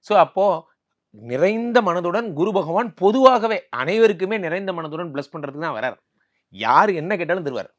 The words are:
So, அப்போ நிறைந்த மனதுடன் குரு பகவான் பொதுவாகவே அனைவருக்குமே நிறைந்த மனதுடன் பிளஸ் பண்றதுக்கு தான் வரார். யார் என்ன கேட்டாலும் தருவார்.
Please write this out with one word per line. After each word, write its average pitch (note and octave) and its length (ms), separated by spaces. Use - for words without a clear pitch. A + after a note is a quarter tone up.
So, G#3 80
அப்போ F#3+ 200
நிறைந்த A3+ 580
மனதுடன் F3+ 400
குரு G3+ 200
பகவான் F3+ 320
பொதுவாகவே A3 540
அனைவருக்குமே G3 640
நிறைந்த F#3 340
மனதுடன் D#3+ 360
பிளஸ் C#3+ 180
பண்றதுக்கு D3 340
தான் C3+ 120
வரார். A#2+ 180
யார் E3+ 360
என்ன F#3 200
கேட்டாலும் E3+ 280
தருவார். G#2 300